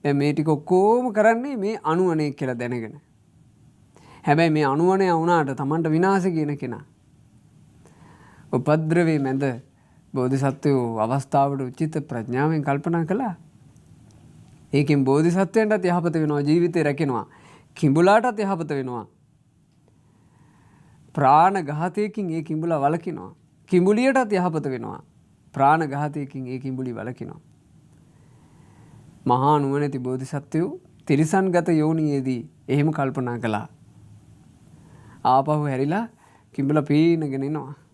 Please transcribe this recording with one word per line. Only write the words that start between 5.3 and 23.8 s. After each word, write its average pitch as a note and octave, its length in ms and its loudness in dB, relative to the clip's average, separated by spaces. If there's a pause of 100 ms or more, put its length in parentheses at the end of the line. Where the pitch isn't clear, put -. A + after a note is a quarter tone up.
තමන්ට D#3 340 -2
විනාශ F#3 340 2
කියන D#3 320 -2
කෙනා. A#2 280 -10 (1700)
උපද්‍රවයේ D#3 640 0
මැද C3+ 260 -2 (680)
බෝධිසත්වයෝ C3+ 840 0
අවස්ථාවට C#3 640 0
උචිත C#3+ 420 -6
ප්‍රඥාවෙන් C3 600 -2
කල්පනා E3 400 -2
කළා. G3 300 -4 (1400)
ඒකෙන් C#3+ 340 2
බෝධිසත්වයන්ටත් F#3 800 2
යහපත E3+ 300 0
වෙනවා, D3 260 0
ජීවිතේ E3 420 2
රැකෙනවා. C#3 440 -2 (500)
කිඹුලාටත් G3+ 640 4
යහපත F3+ 300 -4
වෙනවා. B2+ 360 -6 (2000)
ප්‍රාණඝාතයකින් E3+ 1160 2
ඒ D#3+ 120 -4
කිඹුලා D#3 380 -4
වළකිනවා. C#3 500 -2 (400)
කිඹුලියටත් G#3+ 640 4